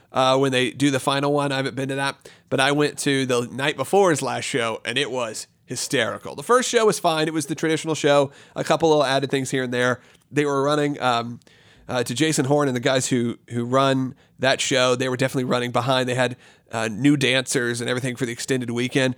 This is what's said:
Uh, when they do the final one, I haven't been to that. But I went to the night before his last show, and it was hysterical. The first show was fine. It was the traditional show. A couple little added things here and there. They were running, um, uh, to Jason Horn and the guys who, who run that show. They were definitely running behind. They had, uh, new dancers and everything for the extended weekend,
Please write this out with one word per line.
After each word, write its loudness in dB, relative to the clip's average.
Uh, 4
when 2
they 2
do 2
the 0
final 0
one, 0
I -2
haven't -4
been -6
to -4
that. -6
But 0
I 4
went 0
to 2
the 0
night -4
before 4
his 0
last -6
show, -2
and -2
it -2
was -6
hysterical. -4
The -12
first 2
show 2
was 2
fine. 0
It -6
was -4
the -4
traditional -2
show. 4
A -6
couple 2
little 4
added -2
things -2
here -2
and -6
there. 0
They 0
were 0
running, 0
um, -2
uh, -2
to -4
Jason 0
Horn 2
and -2
the -2
guys 0
who, 0
who -4
run 2
that 0
show. 2
They -2
were -4
definitely 0
running -2
behind. 0
They -2
had, -2
uh, -2
new 4
dancers 0
and -4
everything -4
for -4
the -4
extended -4
weekend, 0